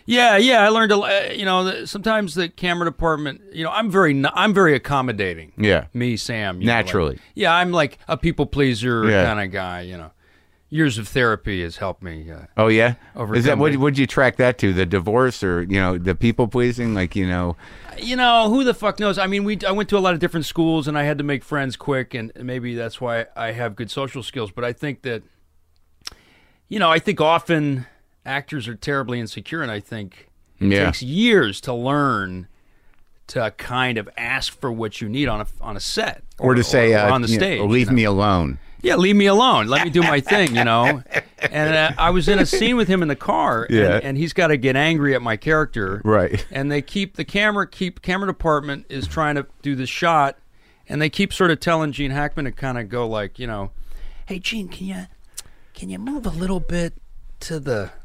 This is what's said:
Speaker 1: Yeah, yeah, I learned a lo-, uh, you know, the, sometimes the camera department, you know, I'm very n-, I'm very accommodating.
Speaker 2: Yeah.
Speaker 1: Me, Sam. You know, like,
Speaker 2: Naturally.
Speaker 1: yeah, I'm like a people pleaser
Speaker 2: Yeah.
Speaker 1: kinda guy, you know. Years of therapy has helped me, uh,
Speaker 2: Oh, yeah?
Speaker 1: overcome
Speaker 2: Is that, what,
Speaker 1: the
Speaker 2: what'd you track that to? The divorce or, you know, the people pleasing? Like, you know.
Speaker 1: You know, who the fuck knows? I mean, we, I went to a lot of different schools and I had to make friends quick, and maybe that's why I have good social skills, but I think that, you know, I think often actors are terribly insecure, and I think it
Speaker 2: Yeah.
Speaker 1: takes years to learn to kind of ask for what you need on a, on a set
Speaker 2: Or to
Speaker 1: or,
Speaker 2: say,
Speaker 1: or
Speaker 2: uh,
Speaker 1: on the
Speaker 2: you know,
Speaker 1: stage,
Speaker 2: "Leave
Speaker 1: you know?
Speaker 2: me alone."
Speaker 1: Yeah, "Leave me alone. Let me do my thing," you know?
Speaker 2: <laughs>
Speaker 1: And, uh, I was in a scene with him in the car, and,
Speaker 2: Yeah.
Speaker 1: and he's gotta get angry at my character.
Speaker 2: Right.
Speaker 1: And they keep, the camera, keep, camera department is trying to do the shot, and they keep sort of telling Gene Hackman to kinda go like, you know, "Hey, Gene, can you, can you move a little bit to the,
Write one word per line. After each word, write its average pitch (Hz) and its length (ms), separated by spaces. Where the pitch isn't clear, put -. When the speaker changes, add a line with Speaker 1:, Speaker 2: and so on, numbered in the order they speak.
Speaker 1:
Yeah, 240 300
yeah, 233 260
I 202 60
learned 220 240
a 208 60
lo-, 208 100
uh, 196 260
you 202 120
know, 185 180
the, 185 240
sometimes 208 480
the 170 140
camera 175 360
department, 151 540
you 160 100
know, 160 80
I'm 220 180
very 185 220
n-, 139 220
I'm 196 200
very 170 220
accommodating. 104 800
Speaker 2:
Yeah. 92 380
Speaker 1:
Me, 120 240
Sam. 101 420
You 101 80
know, 117 60
like, 110 120
Speaker 2:
Naturally. 80 340
Speaker 1:
yeah, 180 220
I'm 180 160
like 160 260
a 160 80
people 156 280
pleaser 120 640
Speaker 2:
Yeah. 98 180
Speaker 1:
kinda 104 200
guy, 90 360
you 90 120
know. 80 160
Years 147 260
of 110 100
therapy 110 540
has 85 160
helped 92 260
me, 80 260
uh, 78 180
Speaker 2:
Oh, 110 100
yeah? 113 280
Speaker 1:
overcome 110 240
Speaker 2:
Is 117 60
that, 143 120
what, 147 140
Speaker 1:
the 139 60
Speaker 2:
what'd 139 220
you 131 80
track 127 300
that 127 200
to? 98 160
The 92 120
divorce 104 580
or, 87 180
you 95 180
know, 90 180
the 87 180
people 117 340
pleasing? 120 440
Like, 92 220
you 98 120
know. 90 280
Speaker 1:
You 247 200
know, 233 320
who 262 160
the 240 80
fuck 202 260
knows? 202 180
I 190 100
mean, 202 180
we, 208 200
I 190 60
went 208 180
to 202 80
a - 20
lot 185 160
of 156 40
different 170 280
schools 160 420
and 151 80
I 147 60
had 147 160
to 147 40
make 143 220
friends 139 320
quick, 131 360
and 113 160
maybe 123 340
that's 117 240
why 117 280
I 113 160
have 117 240
good 113 120
social 135 340
skills, 107 280
but 120 140
I 120 80
think 143 300
that, 117 200
you 208 120
know, 170 100
I 160 100
think 175 220
often 151 640
actors 139 420
are 117 80
terribly 123 440
insecure, 117 420
and 123 100
I 104 80
think 101 480
it 98 80
Speaker 2:
Yeah. 98 180
Speaker 1:
takes 87 180
years 160 580
to 131 120
learn 117 720
to 110 300
kind 123 400
of 104 100
ask 120 420
for 127 120
what 113 300
you 110 80
need 135 180
on 107 140
a, 101 60
on 104 140
a 98 40
set - 440
Speaker 2:
Or 127 140
to 120 80
Speaker 1:
or, - 20
Speaker 2:
say, 117 300
Speaker 1:
or 107 60
Speaker 2:
uh, 104 140
Speaker 1:
on 127 80
the 117 60
Speaker 2:
you 113 100
know, - 80
Speaker 1:
stage, 147 160
Speaker 2:
"Leave 110 260
Speaker 1:
you 117 40
know? 127 40
Speaker 2:
me 113 80
alone." 95 560
Speaker 1:
Yeah, - 160
"Leave 190 180
me 202 100
alone. 196 420
Let 135 160
me 170 60
do 170 140
my 151 160
thing," 165 360
you 113 80
know? 120 440
Speaker 2:
<laughs> - 60
Speaker 1:
And, 156 240
uh, 156 240
I 165 100
was 180 180
in 202 120
a 190 60
scene 247 300
with 220 120
him 185 160
in 156 40
the 143 80
car, - 500
and, 117 120
Speaker 2:
Yeah. 101 240
Speaker 1:
and 135 160
he's 160 160
gotta 156 240
get 131 180
angry 143 380
at 123 80
my 113 160
character. 123 640
Speaker 2:
Right. 104 480
Speaker 1:
And 139 200
they 147 100
keep, 196 360
the 165 80
camera, 202 420
keep, - 340
camera 185 260
department 147 640
is 135 180
trying 151 280
to 139 100
do 143 140
the 131 100
shot, 151 520
and 143 100
they 151 100
keep 196 220
sort 180 200
of 151 80
telling 160 320
Gene 143 200
Hackman 147 340
to 120 60
kinda 123 320
go 117 240
like, 107 300
you 123 80
know, 104 260
"Hey, 185 140
Gene, 208 300
can 185 180
you, 185 180
can 92 140
you 185 100
move 254 260
a 190 60
little 180 280
bit 170 340
to 160 180
the, 113 320